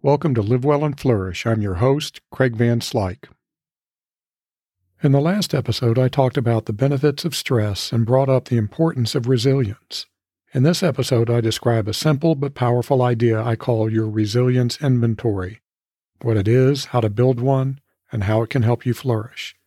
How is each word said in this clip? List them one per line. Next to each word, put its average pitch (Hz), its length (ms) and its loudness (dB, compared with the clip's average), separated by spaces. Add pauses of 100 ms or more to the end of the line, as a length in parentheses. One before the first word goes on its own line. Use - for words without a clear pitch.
Welcome 139 300 2
to 110 80 0
Live 120 200 0
Well 147 220 2
and 139 140 -4
Flourish. 98 480 -2
I'm 110 160 0
your 98 100 -2
host, 139 480 -2 (100)
Craig 127 240 0
Van 117 240 2
Slyke. 98 480 -4 (1700)
In 139 120 4
the 139 60 4
last 180 360 0
episode, 120 420 0
I 127 120 2
talked 131 280 0
about 117 300 0
the 110 60 -4
benefits 143 520 0
of 160 100 -4
stress 107 560 -2
and 117 140 2
brought 131 240 2
up 131 160 2
the 123 120 0
importance 123 580 -2
of 120 120 -2
resilience. 127 760 0 (480)
In 131 80 2
this 165 220 2
episode, 120 480 0
I 117 100 2
describe 113 460 0
a 107 80 -4
simple 156 400 2
but 139 180 -4
powerful 123 480 0
idea 117 420 2
I 117 120 0
call 110 360 -2
your 110 160 0
resilience 120 720 0
inventory, 113 840 -2 (600)
what 113 160 0
it 98 100 0
is, 131 380 2
how 123 160 0
to 107 80 0
build 120 300 0
one, 135 400 -2 (320)
and 107 140 -4
how 110 180 2
it 110 80 -6
can 135 100 0
help 117 240 0
you 123 80 0
flourish. - 640 -6 (120)